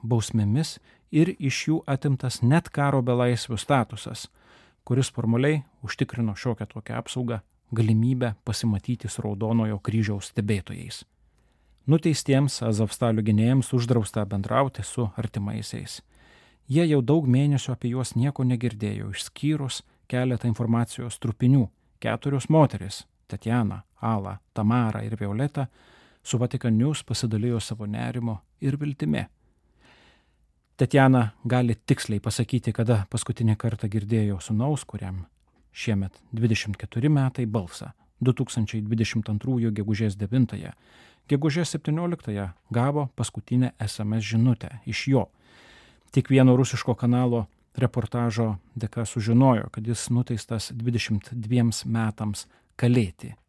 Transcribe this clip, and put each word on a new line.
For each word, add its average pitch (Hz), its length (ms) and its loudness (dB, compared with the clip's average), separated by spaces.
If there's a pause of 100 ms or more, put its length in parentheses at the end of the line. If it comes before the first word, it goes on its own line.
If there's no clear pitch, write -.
bausmėmis 113 720 0 (340)
ir 165 280 4
iš - 280 -2
jų 156 120 2 (100)
atimtas 135 560 -2
net 160 240 4
karo 139 320 2
belaisvių 123 560 0
statusas, - 720 -2 (560)
kuris 127 260 2
formaliai 131 520 0 (200)
užtikrino 113 540 -4
šiokią 113 320 -4
tokią 113 320 -10
apsaugą, 120 400 -6 (340)
galimybę 117 600 2 (100)
pasimatyti 110 640 -4
su - 120 -8
Raudonojo 110 640 -2
Kryžiaus 107 480 -2
stebėtojais. 95 720 -4 (840)
Nuteistiems 143 760 2
Azovstalio 110 600 0
gynėjams 113 480 4
uždrausta 117 520 0
bendrauti 104 600 0
su 117 320 -4
artimaisiais. 107 840 -6 (720)
Jie 156 160 2
jau 147 160 4
daug 143 240 2
mėnesių 135 480 2
apie 117 180 -4
juos 123 240 -4
nieko 135 300 0
negirdėjo, 107 680 -2
išskyrus 143 680 -4 (280)
keletą 123 400 0
informacijos 117 720 -2
trupinių. 123 420 4 (380)
Keturios 120 480 -2
moterys – 127 560 2 (220)
Tatjana, 107 560 -2 (180)
Ala, 101 360 -4 (160)
Tamara 110 520 0
ir 107 120 -6
Violeta – 120 500 -4 (560)
su - 140 -2
Vatican 117 400 0
News 143 260 0
pasidalijo 113 560 -2
savo 107 260 -8
nerimo 117 540 -6 (220)
ir 143 160 0
viltimi. 143 480 -4 (1500)
Tatjana 131 540 6 (120)
gali 120 320 2
tiksliai - 460 -2
pasakyti, 113 520 -2
kada 110 360 2
paskutinį 113 480 0
kartą 110 320 -4
girdėjo 104 480 0
sūnaus, 123 480 -2
kuriam 95 400 -10 (480)
šiemet 98 480 -4 (100)
dvidešimt 110 460 0
keturi 117 320 -2
metai, 131 360 2
balsą. 104 460 -6 (300)
Du 127 100 4
tūkstančiai 110 540 -2
dvidešimt 110 480 -2
antrųjų 117 400 0
gegužės 104 460 -2
devintąją. 104 520 0 (580)
Gegužės 147 440 0
septynioliktąją 151 760 -4 (240)
gavo 139 420 0
paskutinę 123 640 -2
S 107 200 -6
M 107 140 -2
S 110 100 0
žinutę 113 640 0
iš - 220 -6
jo. 135 180 4 (840)
Tik 135 220 0
vieno 131 240 8
rusiško 127 400 0
kanalo 120 460 0 (340)
reportažo 117 800 0 (180)
dėka 113 320 -6
sužinojo, 117 640 4
kad 110 160 -10
jis 113 240 -6
nuteistas 120 640 -2
dvidešimt 117 580 -2
dviems 117 540 0
metams 110 600 -4 (320)
kalėti. 120 560 0 (140)